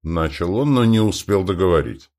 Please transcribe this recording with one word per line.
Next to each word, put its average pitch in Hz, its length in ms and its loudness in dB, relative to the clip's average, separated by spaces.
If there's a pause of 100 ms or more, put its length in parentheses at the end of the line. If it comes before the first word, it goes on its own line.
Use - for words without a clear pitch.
начал 82 540 -4
он, 143 160 0
но 120 140 4
не 113 140 4
успел 98 440 -2
договорить. 87 640 0 (100)